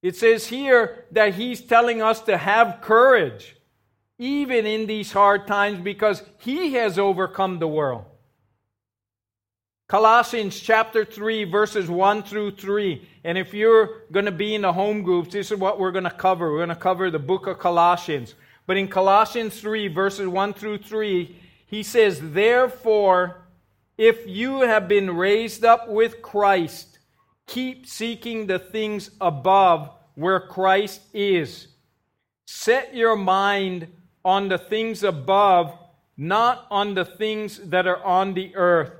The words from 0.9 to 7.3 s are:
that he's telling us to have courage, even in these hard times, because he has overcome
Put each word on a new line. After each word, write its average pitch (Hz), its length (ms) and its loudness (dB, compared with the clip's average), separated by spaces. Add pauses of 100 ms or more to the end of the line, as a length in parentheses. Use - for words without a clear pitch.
that 214 240 2
he's 226 260 -8
telling 233 440 2
us 220 180 0
to 196 160 0
have 196 440 2
courage, 220 760 2 (640)
even 254 480 -2
in 220 180 -4
these 214 260 -6
hard 202 360 4
times, 202 320 -2
because 202 420 -2 (160)
he 285 380 -4
has 214 240 -2
overcome 185 580 -2